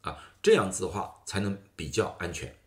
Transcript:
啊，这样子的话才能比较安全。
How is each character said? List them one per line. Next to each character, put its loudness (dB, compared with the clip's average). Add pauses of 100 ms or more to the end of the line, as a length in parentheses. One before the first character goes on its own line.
啊， -8 (180)
这 8
样 4
子 -4
的 -2
话 -6
才 -4
能 -2 (180)
比 -8
较 0
安 -4
全。 -10 (100)